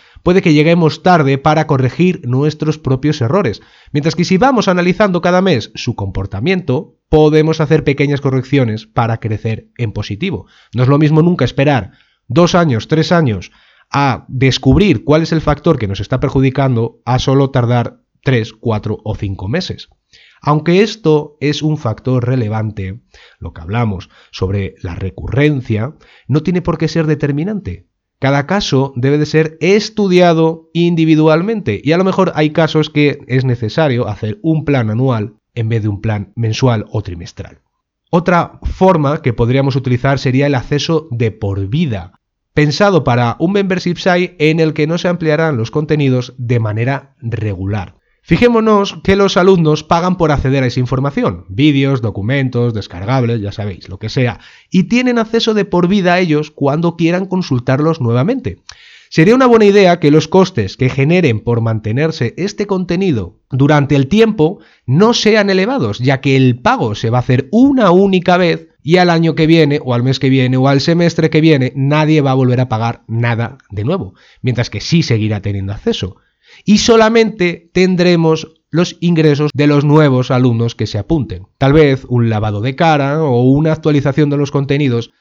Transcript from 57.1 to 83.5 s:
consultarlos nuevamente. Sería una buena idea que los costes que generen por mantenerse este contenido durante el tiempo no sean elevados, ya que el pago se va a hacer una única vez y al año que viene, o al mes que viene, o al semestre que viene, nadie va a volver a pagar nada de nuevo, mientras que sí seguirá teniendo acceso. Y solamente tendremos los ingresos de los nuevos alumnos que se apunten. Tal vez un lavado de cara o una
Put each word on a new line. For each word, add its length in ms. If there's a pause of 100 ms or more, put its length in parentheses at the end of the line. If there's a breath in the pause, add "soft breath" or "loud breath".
consultarlos 720
nuevamente. 580 (500 loud breath)
Sería 260
una 120
buena 180
idea 340
que 140
los 160
costes 480
que 140
generen 500
por 200
mantenerse 760
este 300
contenido 760 (100)
durante 460
el 100
tiempo 540 (260 soft breath)
no 280
sean 360
elevados, 480
ya 220
que 160
el 240
pago 340
se 160
va 80
a 40
hacer 280
una 400
única 460
vez 320 (140)
y 160
al 120
año 240
que 120
viene, 360
o 120
al 80
mes 180
que 80
viene, 280
o 120
al 120
semestre 500
que 100
viene, 340
nadie 460
va 100
a 40
volver 260
a 80
pagar 400
nada 500 (120)
de 120
nuevo, 320 (280 soft breath)
mientras 280
que 100
sí 220
seguirá 400
teniendo 300
acceso. 440 (480 soft breath)
Y 140
solamente 920
tendremos 840 (160)
los 300
ingresos 540
de 120
los 180
nuevos 460
alumnos 440
que 120
se 120
apunten. 480 (120)
Tal 140
vez 360
un 220
lavado 300
de 160
cara 460
o 200
una 300